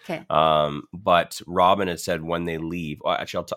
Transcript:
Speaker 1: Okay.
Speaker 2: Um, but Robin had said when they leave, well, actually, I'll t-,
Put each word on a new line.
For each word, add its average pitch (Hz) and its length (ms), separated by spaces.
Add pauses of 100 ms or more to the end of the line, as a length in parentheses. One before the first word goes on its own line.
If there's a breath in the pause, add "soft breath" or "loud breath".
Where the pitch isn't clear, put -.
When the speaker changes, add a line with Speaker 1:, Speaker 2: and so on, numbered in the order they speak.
Speaker 1:
Okay. - 260
Speaker 2:
Um, 76 640
but 87 560
Robin 92 400
had 85 140
said 85 200
when 85 220
they 85 140
leave, 82 440
well, 87 140
actually, - 240
I'll 85 60
t-, - 120